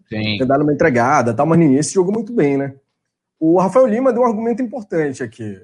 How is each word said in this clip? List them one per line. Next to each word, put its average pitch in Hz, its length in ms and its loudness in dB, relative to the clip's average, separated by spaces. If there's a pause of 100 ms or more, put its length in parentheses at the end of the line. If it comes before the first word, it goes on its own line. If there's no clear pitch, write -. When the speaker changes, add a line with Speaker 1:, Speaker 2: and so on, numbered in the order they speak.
Speaker 1:
Sim. 107 300 -4
Speaker 2:
Tem 131 80 -2
dado 139 160 0
uma 147 100 0
entregada, 127 600 2
tá, 139 100 0
mas 165 140 2
no 170 80 4
início 139 260 2
jogou 185 200 0
muito 233 200 -6
bem, 143 240 0
né? 139 180 -6 (640)
O 165 220 2
Rafael 254 260 4
Lima 247 260 0
deu 233 100 0
um 254 40 2
argumento 226 360 -2
importante 180 600 -6
aqui, 104 420 -10